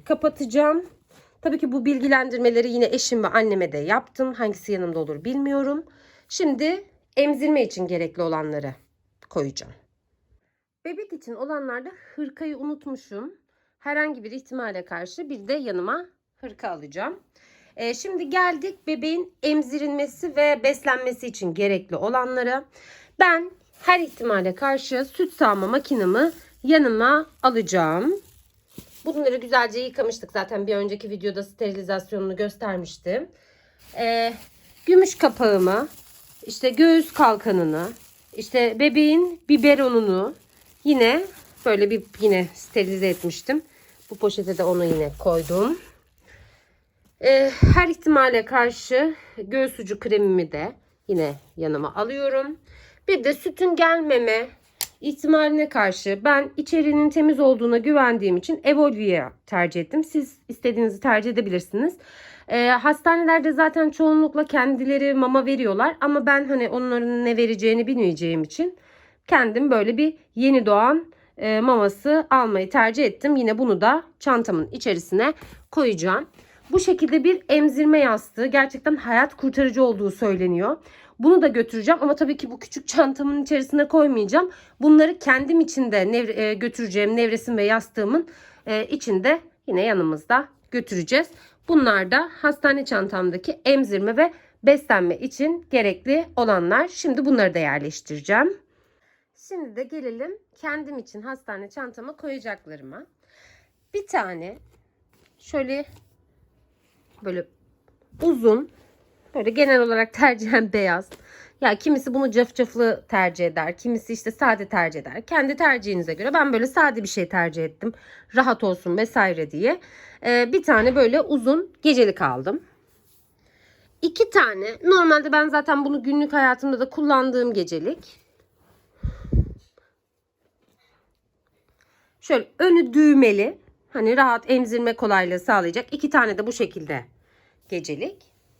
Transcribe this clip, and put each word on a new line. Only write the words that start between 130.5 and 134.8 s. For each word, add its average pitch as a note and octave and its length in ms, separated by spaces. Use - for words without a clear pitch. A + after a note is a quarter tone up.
Şöyle B3 240
önü E4+ 340
düğmeli. C4+ 640
Hani A3+ 280
rahat A#3+ 340
emzirme A#3+ 420